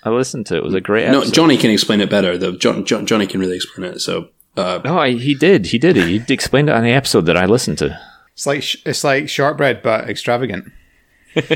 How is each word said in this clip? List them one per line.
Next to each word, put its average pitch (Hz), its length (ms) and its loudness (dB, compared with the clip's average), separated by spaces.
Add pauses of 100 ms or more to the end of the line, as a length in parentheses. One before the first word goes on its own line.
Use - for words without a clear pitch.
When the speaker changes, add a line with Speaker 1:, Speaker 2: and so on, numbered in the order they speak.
Speaker 1:
I 110 60 -4
listened 123 380 -2
to 90 80 -4
it. - 20 0
It - 60 -2
was 95 100 -4
a 92 80 0
great 107 280 0
Speaker 2:
No, 139 100 4
Speaker 1:
episode. - 160 0
Speaker 2:
Johnny 160 220 6
can 127 140 2
explain 104 300 2
it 95 80 0
better, 92 280 2
though. 90 200 -4
John, - 260 0
John, 104 220 -2
Johnny 101 220 0
can 95 120 -6
really 92 160 -2
explain 92 380 -10
it, - 60 -12
so, 87 300 -6 (280)
uh, 90 260 -2
Speaker 1:
No, 165 140 -2
I, 143 140 2
he 127 240 0
did. 147 320 4
He 117 100 -2
did. 160 180 4
He 95 260 2 (120)
explained 143 360 0
it 117 60 2
on 113 80 2
the 117 80 2
episode 120 360 2
that 85 100 4
I 92 80 2
listened 104 320 0
to. 71 200 -4 (360)
Speaker 3:
It's - 140 -12
like 143 160 -2
sh-, - 220 -8
it's 143 200 -6
like 143 240 0
shortbread, 139 520 0
but 113 280 -2
extravagant. 117 560 -4 (680)
Speaker 1:
<laughs> - 20 -2 (200)